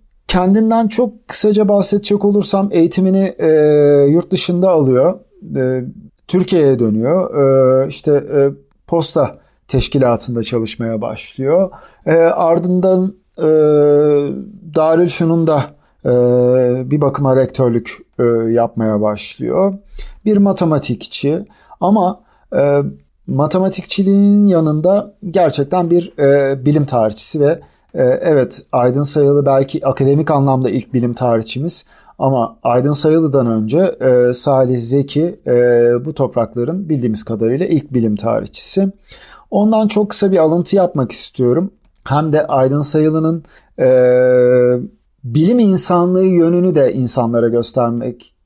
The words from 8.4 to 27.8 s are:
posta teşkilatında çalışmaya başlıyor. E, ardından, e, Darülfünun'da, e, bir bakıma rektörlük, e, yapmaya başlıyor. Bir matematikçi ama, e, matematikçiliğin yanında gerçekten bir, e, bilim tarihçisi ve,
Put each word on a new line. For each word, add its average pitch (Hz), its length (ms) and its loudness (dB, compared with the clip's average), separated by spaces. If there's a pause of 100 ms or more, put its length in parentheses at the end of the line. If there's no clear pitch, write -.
posta 160 500 -2 (300)
teşkilatında 123 760 -2
çalışmaya 113 580 -6
başlıyor. 135 720 -4 (340)
E, 160 100 0
ardından, 180 1000 0 (240)
e, 160 100 -2 (1300)
Darülfünun'da, 165 880 0 (420)
e, 127 60 0 (800)
bir 147 100 0
bakıma 135 340 0
rektörlük, 123 600 -2 (220)
e, 120 40 0 (280)
yapmaya 113 500 -2
başlıyor. 123 720 -4 (520)
Bir 208 120 2
matematikçi 165 1080 -2 (340)
ama, 196 400 0 (360)
e, 143 260 2 (460)
matematikçiliğin 190 1200 0
yanında 170 680 0 (160)
gerçekten 165 580 0
bir, 175 300 0
e, 139 460 2
bilim 147 200 2
tarihçisi 113 540 -2
ve, 151 200 2 (340)